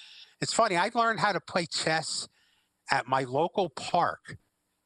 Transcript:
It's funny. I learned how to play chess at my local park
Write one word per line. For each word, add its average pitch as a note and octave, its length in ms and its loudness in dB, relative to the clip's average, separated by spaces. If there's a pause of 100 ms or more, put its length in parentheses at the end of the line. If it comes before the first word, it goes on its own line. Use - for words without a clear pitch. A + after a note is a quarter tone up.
(420)
It's C#3+ 100 -4
funny. G#3+ 240 4
I F3+ 200 2
learned A3+ 240 2
how G#3 120 2
to F3 80 0
play F3 320 -4
chess - 560 -2 (640)
at C3 160 2
my C3 160 2
local D#3 460 0
park - 680 -2 (480)